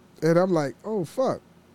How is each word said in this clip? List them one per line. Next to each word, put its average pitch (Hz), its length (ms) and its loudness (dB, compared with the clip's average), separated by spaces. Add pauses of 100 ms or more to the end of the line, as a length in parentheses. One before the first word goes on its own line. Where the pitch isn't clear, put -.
(220)
And 165 140 4
I'm 185 140 2
like, 151 240 0 (100)
"Oh, 208 200 -4
fuck." 220 360 -2 (340)